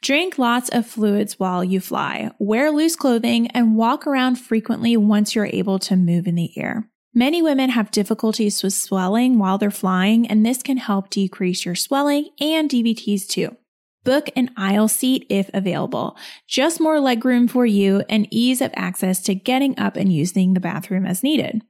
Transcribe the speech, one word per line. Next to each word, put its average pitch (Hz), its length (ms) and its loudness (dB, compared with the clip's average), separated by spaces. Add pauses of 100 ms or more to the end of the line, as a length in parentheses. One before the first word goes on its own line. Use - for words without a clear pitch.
Drink 339 360 -2
lots 247 300 0
of 233 180 -2
fluids 208 540 -2
while 180 240 -2
you 185 160 0
fly, - 580 -6
wear 220 320 0
loose 311 240 2
clothing, 233 540 0
and 226 260 2
walk 233 320 0
around 254 300 0
frequently 233 600 0
once 208 380 2
you're 208 120 0
able 190 340 -2
to 190 160 0
move 175 320 2
in 170 80 0
the 165 200 -2
air. - 320 -6 (240)
Many 285 300 2
women 269 280 2
have 233 200 0
difficulties 214 720 0
with 190 100 0
swelling 214 680 2
while 190 180 0
they're 208 140 0
flying, 196 560 2
and 214 180 4
this 254 160 -2
can 269 140 -2
help 196 340 -4
decrease 185 540 -2
your 175 100 -4
swelling 285 540 -2 (100)
and 311 320 0
D 240 120 0
V 226 120 2
Ts 202 320 -4
too. - 300 -6 (480)
Book 285 320 0
an 247 180 0
aisle 208 320 0
seat 262 440 -2
if 196 240 0
available. - 600 -4 (320)
Just 320 320 -2
more 311 200 0
legroom 247 500 2
for 247 160 2
you 196 420 4
and 214 240 0
ease 247 300 2
of - 160 -2
access 185 460 -2
to 196 120 0
getting 254 440 0
up 196 180 -2
and 196 160 2
using 185 400 2
the 185 80 2
bathroom 185 460 -4
as - 160 -2
needed. 269 480 0